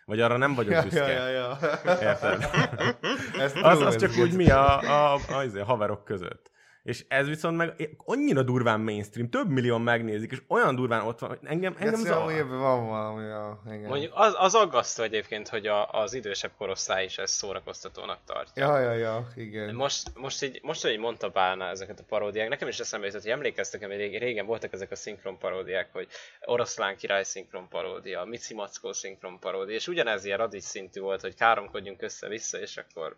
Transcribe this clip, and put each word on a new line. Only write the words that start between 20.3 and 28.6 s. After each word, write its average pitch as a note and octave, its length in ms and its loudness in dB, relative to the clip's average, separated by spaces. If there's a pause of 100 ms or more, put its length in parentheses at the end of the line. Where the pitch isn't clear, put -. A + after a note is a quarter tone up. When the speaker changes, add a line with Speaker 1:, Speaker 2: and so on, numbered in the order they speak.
Speaker 3:
így, C3+ 200 -6
most, D#3+ 200 -6
hogy D#3+ 80 2
így A2 80 0
mondta A2+ 300 -4
Bálna F#2 400 2
ezeket F#2+ 320 -10
a - 80 -20
paródiák, G#2 400 -2
nekem C#3 200 -4
is A#2 120 -6
eszembe G#2+ 260 -6
jutott, G2+ 160 -8
hogy G#2 80 -6
emlékeztek, A2 540 -4
hogy G2 120 -6
rég-, G2+ 220 -4
régen A2+ 280 -4
voltak G#2+ 260 -4
ezek F#2+ 180 -8
a G2 60 -10
szinkron G2 420 -12
paródiák, F#2 540 -4
hogy F#2 160 -8 (360)
Oroszlán A2+ 520 -2
király G2 280 0
szinkron F#2 440 -12
paródia, F#2 560 -6
Mici A2+ 300 -12
Mackó G2+ 380 -10